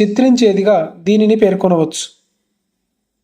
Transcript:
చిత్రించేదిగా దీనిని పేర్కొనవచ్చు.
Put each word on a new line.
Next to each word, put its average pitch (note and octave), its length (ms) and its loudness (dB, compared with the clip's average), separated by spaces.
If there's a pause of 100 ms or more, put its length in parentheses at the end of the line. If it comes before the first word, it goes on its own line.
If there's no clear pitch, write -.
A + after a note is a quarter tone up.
చిత్రించేదిగా G#3 960 0
దీనిని G#3+ 380 0
పేర్కొనవచ్చు. F#3 880 -2 (1000)